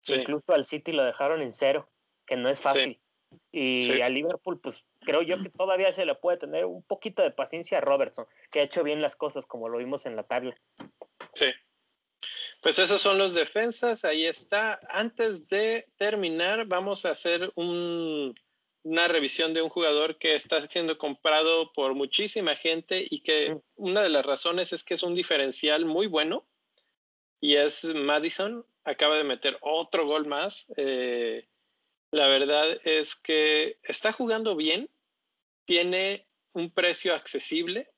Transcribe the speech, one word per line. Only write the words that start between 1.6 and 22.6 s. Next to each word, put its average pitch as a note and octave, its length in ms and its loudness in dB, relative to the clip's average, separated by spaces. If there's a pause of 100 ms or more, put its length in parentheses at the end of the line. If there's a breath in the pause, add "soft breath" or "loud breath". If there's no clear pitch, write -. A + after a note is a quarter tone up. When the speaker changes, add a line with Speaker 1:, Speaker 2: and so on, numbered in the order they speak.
Speaker 2:
que C3 100 -2
no B2 120 0
es C#3+ 120 0
fácil. C3+ 340 2
Speaker 1:
Sí. - 440 -20 (140)
Speaker 2:
Y B2+ 300 0
Speaker 1:
Sí. B2 180 2
Speaker 2:
a B2 80 2
Liverpool, D#3 520 -4
pues, - 220 -10 (180)
creo D#3 200 0
yo F3 220 -2
que F3+ 80 -10
todavía F#3+ 420 2
se F#3 140 -2
le D3 80 0
puede F3 240 -2
tener D#3 260 -4
un F3+ 180 -6
poquito F#3+ 400 -2
de D3+ 80 4
paciencia D#3+ 480 -4
a - 40 2
Robertson, C#3 440 0 (240 soft breath)
que D3+ 100 0
ha - 20 6
hecho E3+ 200 0
bien D3+ 200 -2
las C#3+ 140 -2
cosas, D#3 280 -6
como A2+ 240 -10
lo A#2 100 -4
vimos C3 280 -6
en A#2 100 -8
la G#2+ 60 -6
tabla. B2+ 340 -4 (760)
Speaker 1:
Sí. C#3+ 120 2 (1160 loud breath)
Pues E3 160 2
esos F#3 220 4
son G3 180 4
los F#3+ 160 2
defensas, A3 720 0
ahí D#3+ 220 2
está. G3+ 640 -2
Antes G#3+ 600 -2
de A3+ 380 0 (100)
terminar, G3+ 720 0
vamos F#3+ 380 -2
a E3+ 60 2
hacer E3+ 440 -2
un, E3+ 800 -4 (480)
una E3 260 2
revisión D#3+ 460 0
de E3 80 0
un D#3+ 60 -2
jugador D#3 500 0
que D#3 160 2
está D3 340 -2
siendo E3 300 -2
comprado D#3 760 2
por C3+ 200 2
muchísima D#3 640 0
gente E3 520 -2